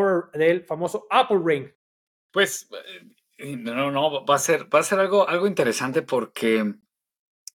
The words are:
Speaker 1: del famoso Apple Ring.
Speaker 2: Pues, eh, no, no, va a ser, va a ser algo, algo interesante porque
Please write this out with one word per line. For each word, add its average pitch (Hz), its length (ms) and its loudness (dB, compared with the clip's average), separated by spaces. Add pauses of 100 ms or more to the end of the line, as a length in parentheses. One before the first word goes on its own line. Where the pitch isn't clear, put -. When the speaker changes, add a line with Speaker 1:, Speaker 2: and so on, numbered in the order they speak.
(340)
Speaker 1:
del 170 300 2
famoso 170 460 -6
Apple 220 340 2
Ring. 147 240 0 (640)
Speaker 2:
Pues, - 380 -2 (680)
eh, 139 200 -10
no, 123 340 -4
no, 143 340 -2
va 143 100 4
a 143 40 0
ser, - 340 0
va 147 60 6
a 160 40 2
ser 190 160 0
algo, 190 280 4
algo 175 200 0
interesante 131 540 0
porque 113 760 -2 (840)